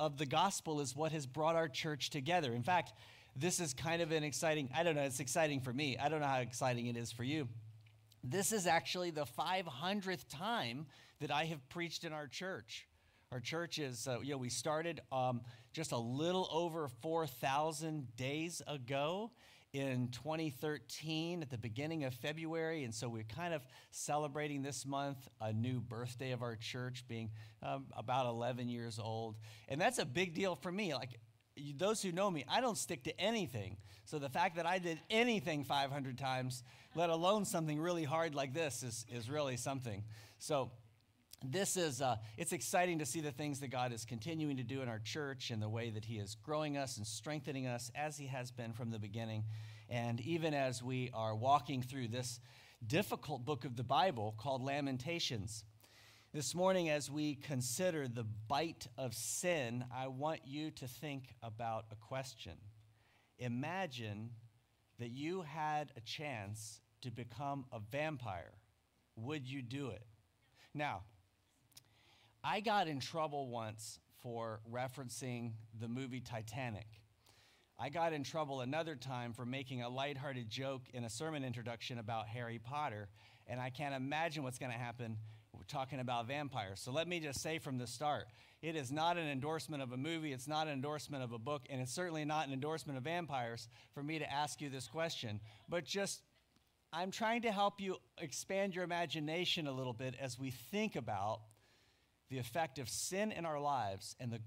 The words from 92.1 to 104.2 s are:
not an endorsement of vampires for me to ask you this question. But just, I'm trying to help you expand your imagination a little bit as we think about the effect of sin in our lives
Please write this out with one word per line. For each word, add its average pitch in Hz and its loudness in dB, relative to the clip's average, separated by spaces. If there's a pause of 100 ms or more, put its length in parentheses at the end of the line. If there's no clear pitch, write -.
not 151 2
an 139 -4
endorsement 147 -2
of 127 -4
vampires 139 -2 (260)
for 143 -6
me 156 -2
to 147 -2
ask 147 0
you 147 -4
this 131 -6
question. 156 -2 (280)
But 170 0
just, - -2 (680)
I'm 180 0
trying 226 2
to 233 4
help 202 4
you 190 0 (200)
expand 190 0
your 180 2
imagination 165 2
a 139 2
little 131 0
bit 127 -2
as 131 -2
we 135 -2
think 208 0
about 110 0 (920)
the 131 -4
effect 151 0
of 120 -4
sin 208 2
in 170 -2
our 156 2
lives 123 2